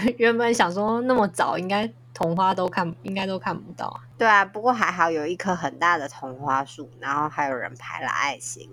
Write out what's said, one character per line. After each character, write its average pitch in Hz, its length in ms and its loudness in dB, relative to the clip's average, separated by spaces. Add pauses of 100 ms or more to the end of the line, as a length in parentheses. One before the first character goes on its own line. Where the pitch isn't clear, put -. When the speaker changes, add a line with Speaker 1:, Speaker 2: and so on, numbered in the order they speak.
(180)
Speaker 1:
原 233 200 4
本 233 160 4
想 180 200 0
说， 220 280 0
那 254 120 2
么 214 140 4
早 - 300 0
应 180 100 -4
该 208 240 0 (220)
桐 165 220 0
花 190 180 2
都 185 160 0
看， 170 340 -2
应 196 100 -6
该 190 140 -4
都 190 100 -4
看 180 200 -4
不 - 160 -14
到 - 140 -6
啊。 - 140 -10 (160)
Speaker 2:
对 233 80 2
啊， 202 200 8
不 214 160 -10
过 247 100 4
还 214 180 2
好 170 220 2
有 156 160 -2
一 175 80 -2
棵 185 180 -2
很 156 240 -4
大 170 200 4
的 139 100 -4
桐 135 300 -12
花 135 260 0
树， 135 260 -14 (120)
然 135 120 -2
后 151 140 0
还 147 220 -2
有 135 40 0
人 117 240 -6
拍 - 240 -10
了 131 60 -4
爱 135 320 -2
心。 - 340 -14